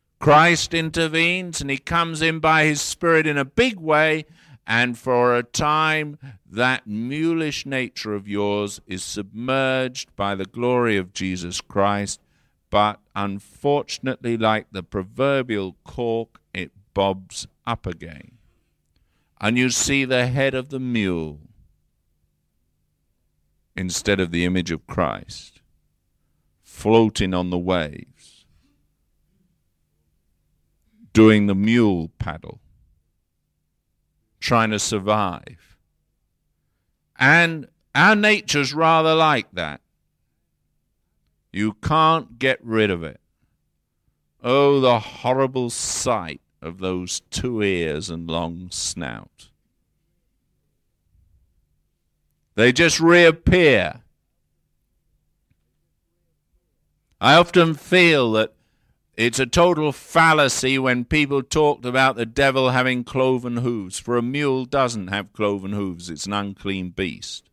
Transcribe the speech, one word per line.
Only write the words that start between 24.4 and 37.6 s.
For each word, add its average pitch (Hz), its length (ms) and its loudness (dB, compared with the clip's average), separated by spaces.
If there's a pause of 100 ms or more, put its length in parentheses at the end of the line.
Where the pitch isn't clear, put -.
image 90 280 -2
of 78 160 -10
Christ, - 720 -8 (1000)
floating 104 720 2
on 90 160 -2
the 90 100 -2
waves, 87 840 -6 (2750)
doing 107 320 6
the 101 80 0
mule 101 640 0
paddle, - 420 -12 (1800)
trying 113 300 0
to 107 80 -2
survive. 101 1000 -4 (1400)
And 160 520 2 (260)